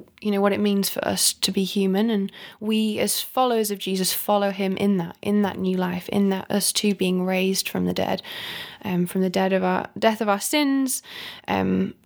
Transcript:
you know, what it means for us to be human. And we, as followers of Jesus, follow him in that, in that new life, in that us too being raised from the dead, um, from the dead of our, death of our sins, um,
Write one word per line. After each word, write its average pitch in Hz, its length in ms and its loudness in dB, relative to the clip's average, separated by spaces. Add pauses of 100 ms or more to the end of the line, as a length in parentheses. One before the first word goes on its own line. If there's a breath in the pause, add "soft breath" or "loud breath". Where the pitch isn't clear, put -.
(200)
you 208 120 -2
know, 196 80 2
what 202 120 4
it 202 80 0
means 202 300 2
for - 160 -4
us - 280 2
to - 180 -2
be 196 120 2
human. 196 460 2
And 196 220 0 (280 loud breath)
we, 220 380 0
as - 240 0
followers 233 480 0
of 202 80 -4
Jesus, 190 340 -2
follow 202 380 0
him 190 260 -2
in 202 220 2
that, 170 240 -4
in 208 200 2
that 196 160 -2
new 185 180 0
life, 180 340 -2
in 202 200 2
that 190 200 -4
us 202 220 2
too 208 220 2
being 185 300 0
raised 185 440 0
from 185 180 -2
the 180 80 0
dead, 185 260 -2 (640 loud breath)
um, 180 220 0
from 190 160 -2
the 185 80 2
dead 190 220 2
of 190 100 2
our, 185 260 0 (100)
death 220 220 2
of 214 80 0
our 202 120 2
sins, 269 600 0 (480 loud breath)
um, 190 460 0 (120)